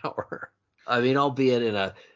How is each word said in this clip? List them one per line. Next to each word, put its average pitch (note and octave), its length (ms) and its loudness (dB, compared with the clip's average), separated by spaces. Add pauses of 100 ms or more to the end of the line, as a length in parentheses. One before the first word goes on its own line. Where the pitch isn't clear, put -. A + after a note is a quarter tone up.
hour. - 480 -10 (360)
I A#2+ 140 2
mean, C3 160 2
albeit C3 440 2
in A2 140 -2
a, F#2+ 180 -2 (220)